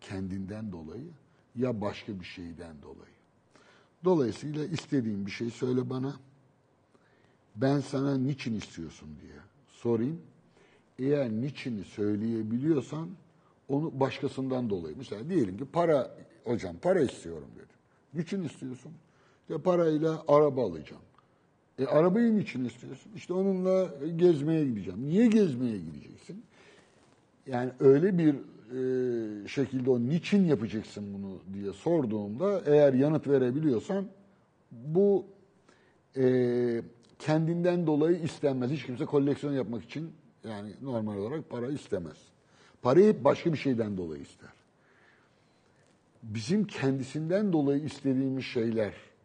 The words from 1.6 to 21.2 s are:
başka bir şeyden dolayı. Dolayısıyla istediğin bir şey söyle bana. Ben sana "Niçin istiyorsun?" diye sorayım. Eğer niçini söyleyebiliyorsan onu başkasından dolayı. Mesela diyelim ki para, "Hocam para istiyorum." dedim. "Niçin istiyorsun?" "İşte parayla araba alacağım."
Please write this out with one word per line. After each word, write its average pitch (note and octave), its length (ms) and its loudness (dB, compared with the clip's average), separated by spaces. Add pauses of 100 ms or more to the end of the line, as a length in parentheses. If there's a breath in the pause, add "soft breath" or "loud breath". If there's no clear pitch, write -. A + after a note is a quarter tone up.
başka G2+ 380 -6
bir E2+ 60 -14
şeyden E2 560 -14
dolayı. - 320 -20 (920 soft breath)
Dolayısıyla D3 640 0
istediğin A2 600 -2
bir F#2+ 60 -8
şey A#2+ 180 -6
söyle B2+ 400 -2
bana. C3 260 -6 (1400 soft breath)
Ben C3+ 240 2
sana C#3 380 -2
"Niçin B2+ 380 -4
istiyorsun?" D#2 540 -12 (120)
diye D#2 120 -20 (380)
sorayım. A#2+ 500 -2 (760 soft breath)
Eğer C3+ 320 0
niçini A#2+ 520 -6
söyleyebiliyorsan A2+ 1300 -2 (600 soft breath)
onu C#3 300 -2
başkasından C3 680 -2
dolayı. E2 280 -4
Mesela B2 320 -10
diyelim A2 280 0
ki C3+ 80 -8
para, D#3+ 500 2 (280)
"Hocam F#2+ 380 -4
para F3+ 200 2
istiyorum." E2 540 -4
dedim. - 120 -20 (460 soft breath)
"Niçin F3 300 -4
istiyorsun?" C3 480 -12 (500 soft breath)
"İşte E3 200 -8
parayla D#3+ 680 2
araba C#3+ 380 6
alacağım." E2 360 -8 (800 soft breath)